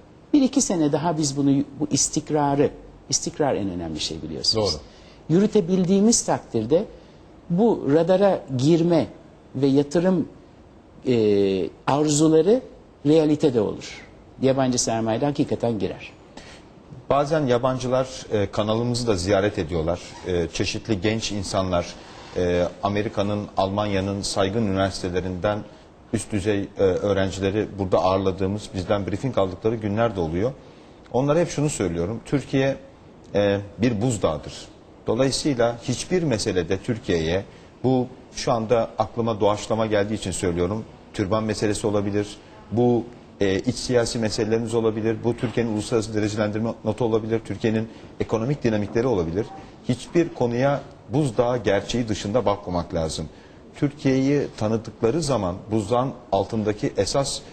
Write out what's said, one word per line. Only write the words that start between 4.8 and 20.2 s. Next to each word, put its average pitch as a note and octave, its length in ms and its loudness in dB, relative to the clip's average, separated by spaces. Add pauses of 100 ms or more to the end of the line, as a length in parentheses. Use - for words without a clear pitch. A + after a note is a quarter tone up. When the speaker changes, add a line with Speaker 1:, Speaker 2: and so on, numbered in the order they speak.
Speaker 1:
Yürütebildiğimiz G3 840 4
takdirde C3 640 0 (640)
bu F#3+ 420 2
radara F#3 500 4 (160)
girme D#3+ 480 4 (480)
ve C3 120 2
yatırım, D3 600 2 (800)
e, C3 80 4 (720)
arzuları D#3 760 4 (460)
realitede D3+ 540 4
olur. - 440 -4 (380)
Yabancı C3 360 2
sermaye A2+ 420 0
de C#3 40 0
hakikaten A#2+ 540 -2
girer. F#2 340 -8 (960)
Speaker 3:
Bazen D3 360 2
yabancılar, B2+ 600 2 (240)
e, G2+ 180 0
kanalımızı A#2 560 0
da A2 100 4
ziyaret G2 420 2
ediyorlar. E2+ 420 -2 (260)